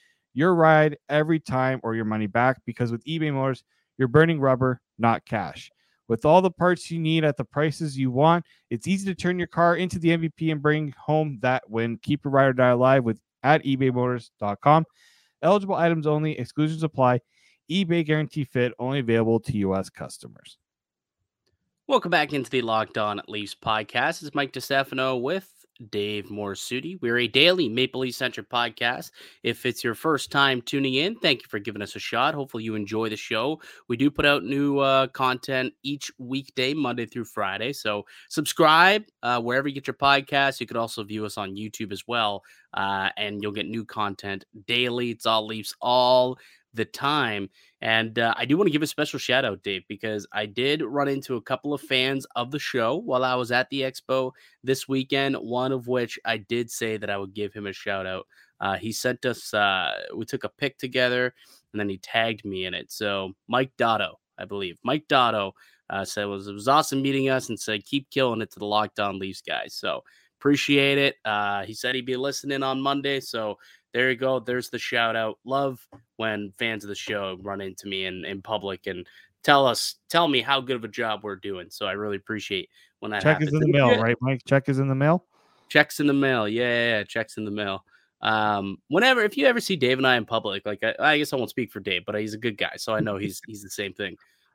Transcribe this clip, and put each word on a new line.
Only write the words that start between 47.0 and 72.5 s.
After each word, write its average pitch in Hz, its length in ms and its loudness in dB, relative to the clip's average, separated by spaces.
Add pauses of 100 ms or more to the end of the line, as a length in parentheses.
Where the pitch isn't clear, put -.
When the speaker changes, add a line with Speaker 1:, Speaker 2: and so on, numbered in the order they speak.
Speaker 2:
And, 113 380 0
uh, 113 180 2
I 120 80 -4
do 139 120 2
wanna 190 140 4
give 147 120 2
a 156 40 2
special 147 320 -4
shout 131 260 0
out, 101 200 -6
Dave, 95 240 -4
because 107 440 -6
I 107 140 -4
did 135 360 -2
run 139 260 -2
into 135 260 -4
a 117 80 -4
couple 147 320 -4
of 139 60 -6
fans 131 560 -2
of 120 160 -4
the 147 80 -6
show 120 340 0
while 135 300 -2
I 127 100 0
was 123 160 -2
at 123 200 0
the 139 100 -6
Expo 131 500 -4 (320)
this 131 240 -2
weekend, 135 480 0
one 123 380 -4
of 123 160 -4
which 123 360 -2
I 113 120 0
did 117 340 -4
say 113 260 -4
that 104 140 -6
I 101 60 -4
would 98 180 -10
give 104 180 -6
him 104 140 -10
a 98 60 -6
shout 95 340 -6
out. 92 220 -8 (320)
Uh, 98 160 -2
he 107 160 -6
sent 123 340 -4
us, - 260 -6
uh, 95 420 0 (200)
we 110 100 -8
took - 200 -8
a 104 40 -6
pic - 300 -6
together, 123 560 0 (380)
and 107 80 -6
then 101 80 -2
he 95 100 -6
tagged 113 460 -2
me 92 220 -6
in 90 80 -6
it. - 180 -12
So 98 400 -4 (160)
Mike 127 280 0
Dotto, 107 380 0 (240)
I 92 60 -12
believe. 95 400 -8
Mike 147 240 -2
Dotto, 113 440 2 (360)
uh, 95 160 -4
said 104 200 -6
it 101 40 -4
was, 98 180 -8
it 101 60 -10
was 101 160 -4
awesome 139 340 2
meeting 135 280 0
us 127 180 -2
and 113 100 -6
said, 107 260 -4
"Keep 139 260 -6
killing 120 320 0
it 104 100 -10
to - 80 -20
the 104 60 -6
Locked 104 340 0
On 98 180 -2
Leafs 95 240 -10
guys." 67 320 -6
So - 300 -6 (340)
appreciate 139 600 4
it. 139 260 2
Uh, 104 400 -2
he 107 100 -12
said 127 220 -4
he'd 123 100 -8
be 131 100 -4
listening 139 460 -4